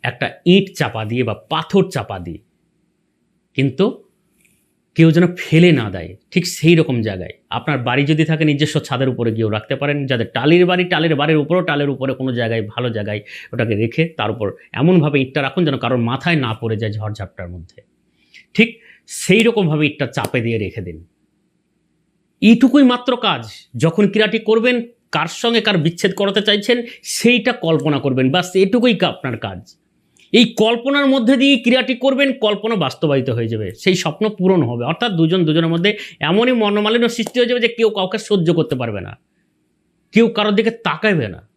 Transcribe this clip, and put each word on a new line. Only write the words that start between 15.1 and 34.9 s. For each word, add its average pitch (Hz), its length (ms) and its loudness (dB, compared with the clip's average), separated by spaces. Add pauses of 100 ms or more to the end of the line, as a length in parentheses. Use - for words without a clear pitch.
ইটটা 131 220 -4
রাখুন 135 240 -4
যেন 139 120 0
কারোর 123 320 -2
মাথায় 156 360 -2
না 110 60 -4 (100)
পড়ে 113 200 -4
যায় 107 160 -4
ঝড়ঝাপটার 98 560 -10
মধ্যে। 85 260 -18 (720)
ঠিক 233 160 4 (400)
সেই 202 340 2
রকমভাবে 180 420 2
ইটটা 143 200 -2 (100)
চাপে 131 260 -4
দিয়ে 113 160 -2
রেখে 104 240 -6
দিন। 85 160 -12 (1400)
এইটুকুই 254 500 6
মাত্র 247 260 -2
কাজ। 160 260 -2 (400)
যখন 165 240 2
ক্রিয়াটি 214 320 2
করবেন, 220 360 2 (360)
কার 160 180 -2 (120)
সঙ্গে 233 200 2
কার 208 160 0
বিচ্ছেদ 170 360 0
করাতে 202 280 0
চাইছেন 208 360 0 (400)
সেইটা 240 340 2 (140)
কল্পনা 151 340 0
করবেন, 131 320 0
বাস 180 240 0
এটুকুই 214 460 4
কা-, 165 120 0
আপনার 123 240 -8 (100)
কাজ। 92 140 -10 (720)
এই 240 120 8 (180)
কল্পনার 262 500 0
মধ্যে 262 240 4
দিয়ে 277 260 4
ক্রিয়াটি 254 400 2
করবেন, 269 260 2 (140)
কল্পনা 214 320 -2
বাস্তবায়িত 139 540 0
হয়ে 113 240 -2
যাবে, 107 140 -6 (140)
সেই 185 220 2
স্বপ্ন 160 260 -4
পূরণ 190 400 2
হবে। 120 220 -6